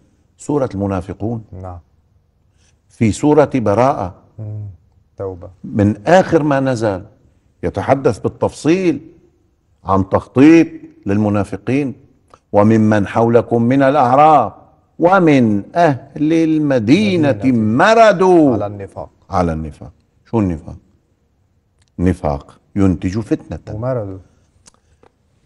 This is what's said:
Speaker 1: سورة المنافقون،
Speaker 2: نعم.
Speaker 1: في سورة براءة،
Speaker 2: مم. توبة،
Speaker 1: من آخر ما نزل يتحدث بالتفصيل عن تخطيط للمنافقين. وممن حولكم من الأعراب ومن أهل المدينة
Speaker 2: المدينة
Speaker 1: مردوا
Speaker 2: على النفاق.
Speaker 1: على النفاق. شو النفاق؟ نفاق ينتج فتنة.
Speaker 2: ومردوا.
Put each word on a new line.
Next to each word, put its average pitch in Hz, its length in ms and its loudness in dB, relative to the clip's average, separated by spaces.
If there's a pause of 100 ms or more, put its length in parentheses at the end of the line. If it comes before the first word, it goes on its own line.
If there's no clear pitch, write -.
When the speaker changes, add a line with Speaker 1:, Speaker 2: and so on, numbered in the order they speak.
(380)
Speaker 1:
سورة 139 360 -4
المنافقون، 98 680 -8 (180)
Speaker 2:
نعم. 90 180 -16 (1120)
Speaker 1:
في 113 220 -2
سورة 147 440 4
براءة، 113 600 0 (240)
Speaker 2:
مم. 107 260 -12 (520)
توبة، 92 320 -12 (140)
Speaker 1:
من 104 440 -2
آخر 170 360 4
ما 139 160 0
نزل 110 460 -2 (580)
يتحدث 127 560 -2
بالتفصيل 156 800 -4 (840)
عن 95 260 -2
تخطيط 156 580 4 (380)
للمنافقين. 104 960 -4 (500)
وممن 107 540 2
حولكم 117 540 0
من 135 220 0
الأعراب 135 720 4 (460)
ومن 147 760 2
أهل 151 580 -2
المدينة 156 960 0
Speaker 2:
المدينة 120 280 0
Speaker 1:
مردوا 175 960 4
Speaker 2:
على 104 140 -4
النفاق. 101 420 -14 (200)
Speaker 1:
على 87 240 -2
النفاق. 78 380 -12 (340)
شو 117 140 -4
النفاق؟ 87 360 -6 (1200)
نفاق 85 600 -4 (160)
ينتج 98 440 -2
فتنة. 107 560 -8
Speaker 2:
ومردوا. 107 420 -8 (1300)